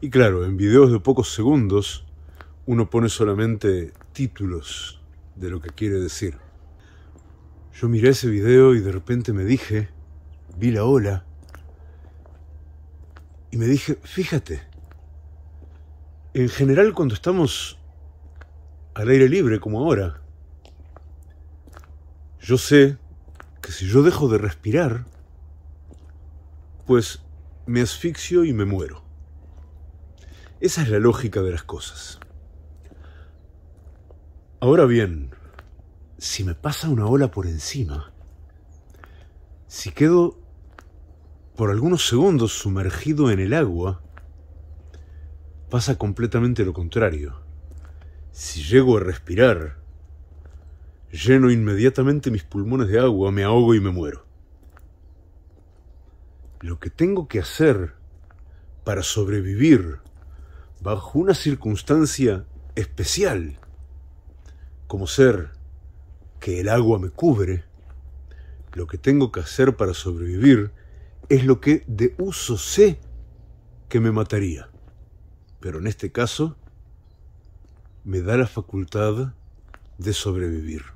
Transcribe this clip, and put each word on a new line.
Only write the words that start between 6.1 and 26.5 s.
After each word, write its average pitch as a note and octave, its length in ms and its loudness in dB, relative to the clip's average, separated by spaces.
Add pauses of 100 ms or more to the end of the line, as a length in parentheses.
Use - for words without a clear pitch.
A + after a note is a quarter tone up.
Yo - 140 -6
miré A#2 220 4
ese C3 180 2
video B2 480 6
y A2 60 2
de F#2+ 100 -2
repente A#2 400 -4
me G2 140 -2
dije, G#2+ 440 -2 (680)
vi A#2 140 0
la G#2+ 120 0
ola, G#2 420 2 (2250)
y A#2+ 60 -6
me A2+ 80 -2
dije, C#3 380 0
fíjate, C#3 600 -6 (1700)
en B2 160 0
general C#3 440 4
cuando C3+ 220 -2
estamos - 640 -2 (1160)
al G#2+ 140 -4
aire C3 200 8
libre C3 320 2
como G#2+ 180 -4
ahora, G2+ 420 -2 (2250)
yo B2+ 160 2
sé C#3 400 6 (640)
que - 100 -14
si F#2 160 -8
yo B2 160 4
dejo D#3+ 240 2
de A2 120 2
respirar, A#2 680 -4 (1800)